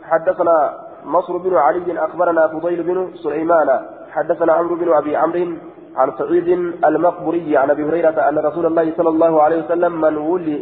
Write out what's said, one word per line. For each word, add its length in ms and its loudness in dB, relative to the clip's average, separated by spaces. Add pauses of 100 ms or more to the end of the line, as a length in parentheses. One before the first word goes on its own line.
حدثنا 540 2 (480)
نصر 320 -2
بن 180 -2
علي 500 0
أخبرنا 420 2
فضيل 360 -4
بن 280 -2 (120)
سليمان 460 2 (420)
حدثنا 420 0
عمرو 220 0
بن 180 0
أبي 220 0
عمرو 320 0 (480)
عن 220 2
سعيد 300 0 (380)
المقبري 720 0
عن 120 2
أبي 140 0
هريرة 460 2
أن 80 0
رسول 280 0
الله 320 0
صلى 120 2
الله 320 4
عليه 220 2
وسلم 380 0
من 160 2
ولي، 440 -2